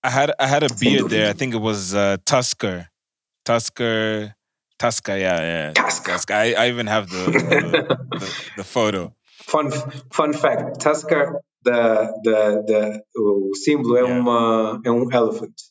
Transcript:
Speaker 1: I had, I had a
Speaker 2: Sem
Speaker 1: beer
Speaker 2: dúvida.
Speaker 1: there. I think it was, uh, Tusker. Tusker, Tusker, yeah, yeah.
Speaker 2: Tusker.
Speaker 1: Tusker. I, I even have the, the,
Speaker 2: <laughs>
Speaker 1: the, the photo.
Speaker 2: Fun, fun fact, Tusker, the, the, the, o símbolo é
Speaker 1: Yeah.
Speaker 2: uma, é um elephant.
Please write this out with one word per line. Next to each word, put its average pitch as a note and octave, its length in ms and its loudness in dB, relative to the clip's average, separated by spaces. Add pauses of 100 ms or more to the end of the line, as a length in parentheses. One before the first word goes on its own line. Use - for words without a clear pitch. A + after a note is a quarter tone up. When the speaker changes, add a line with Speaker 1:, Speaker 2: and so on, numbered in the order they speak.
Speaker 1:
I C3 40 2
had, C#3 300 2
I C3+ 60 2
had C3 180 2
a C3 60 2
Speaker 2:
Sem A#2 80 -8
Speaker 1:
beer G#2 240 2
Speaker 2:
dúvida. F#2 80 -2
Speaker 1:
there. G#2+ 220 2
I - 20 -2
think B2 220 -4
it A2 60 0
was, G2+ 340 -2
uh, G2 280 2
Tusker. G2 640 0 (560)
Tusker, A2 920 -2 (420)
Tusker, G#2 400 0
yeah, F#2 240 2
yeah. D#2+ 320 -4
Speaker 2:
Tusker. - 380 -4
Speaker 1:
Tusker. F2+ 240 -4
I, A2+ 180 2
I A2+ 160 2
even A#2+ 180 -4
have G#2 220 -2
the, F#2 220 -2
the, - 680 0 (140)
Speaker 2:
<laughs> - 80 -8
Speaker 1:
the, - 380 -12
the G2 60 -10
photo. G#2 500 -2 (300)
Speaker 2:
Fun, C#3+ 280 0 (400)
fun D3+ 220 0
fact, - 480 -2
Tusker, D3+ 600 0 (220)
the, A#2 500 2 (100)
the, G#2+ 440 2
the, G#2+ 340 0 (160)
o G2+ 380 2
símbolo B2+ 420 2
é B2 60 6
Speaker 1:
Yeah. B2 160 0
Speaker 2:
uma, A2+ 640 2
é A#2+ 60 2
um A#2+ 200 2
elephant. A2 440 0 (160)